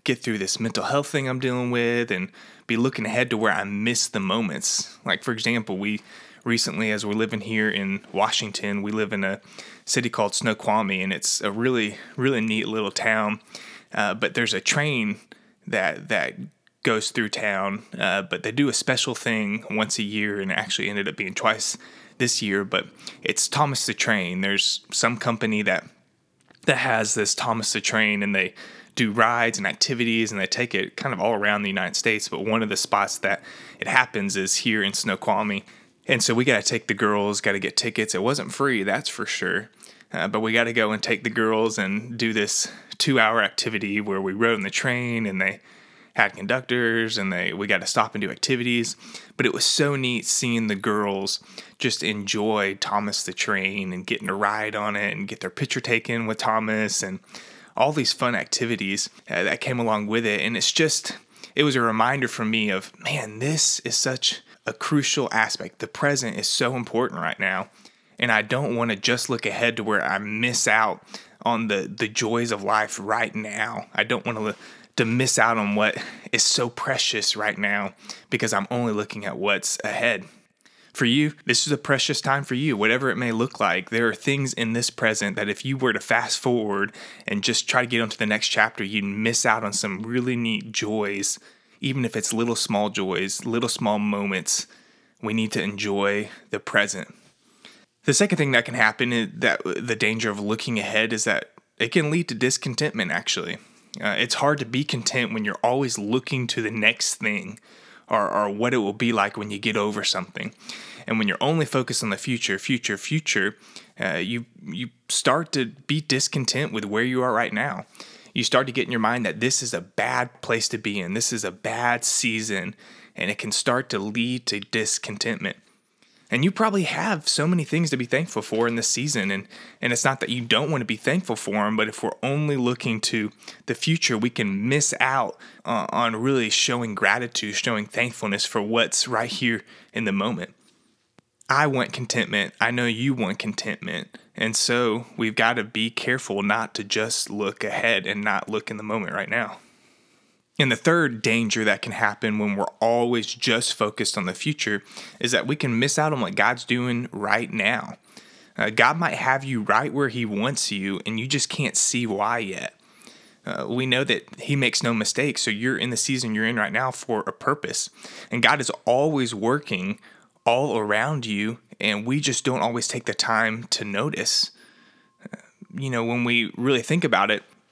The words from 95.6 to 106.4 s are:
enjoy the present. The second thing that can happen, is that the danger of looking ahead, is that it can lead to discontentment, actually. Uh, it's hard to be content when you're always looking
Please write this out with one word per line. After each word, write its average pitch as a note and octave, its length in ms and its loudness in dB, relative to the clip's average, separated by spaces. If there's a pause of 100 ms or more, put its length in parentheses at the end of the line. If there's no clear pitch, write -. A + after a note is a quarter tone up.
enjoy G2+ 680 0 (180)
the G#2+ 120 -4
present. G2+ 540 0 (880)
The C#3+ 100 4
second G3 240 4
thing C#3 140 4
that A#2+ 120 6
can B2 100 -6
happen, A#2+ 380 4
is A2+ 220 2
that F2+ 300 2
the A2 320 -2
danger A2 340 0
of G2+ 100 -4
looking A2 380 -2
ahead, A2 340 0
is A2 120 0
that F#2+ 260 0 (260)
it C#3 120 0
can D3+ 220 2
lead E3+ 180 2
to B2 60 -6
discontentment, A#2 760 0
actually. F2 480 -2 (420)
Uh, G2+ 180 0
it's B2 160 0
hard C#3+ 240 2
to C3 60 -4
be C3 200 -2
content A#2 480 -2
when A2 120 -2
you're G2+ 180 -2
always B2 360 2
looking B2 500 0